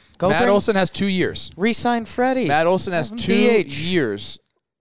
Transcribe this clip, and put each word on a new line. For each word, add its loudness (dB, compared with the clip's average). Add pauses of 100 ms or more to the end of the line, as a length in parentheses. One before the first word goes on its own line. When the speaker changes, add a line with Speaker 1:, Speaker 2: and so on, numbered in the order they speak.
(180)
Speaker 1:
Go 2
Speaker 2:
Matt 2
Speaker 1:
bring 2
Speaker 2:
Olson 2
has 2
two -4
years. -2
Speaker 1:
Re-sign 0
Freddie. 0
Speaker 2:
Matt 2
Olson 0
has -2
Speaker 1:
Have -10
him -6
Speaker 2:
two 2
Speaker 1:
D 4
H. 0
Speaker 2:
years -4 (420)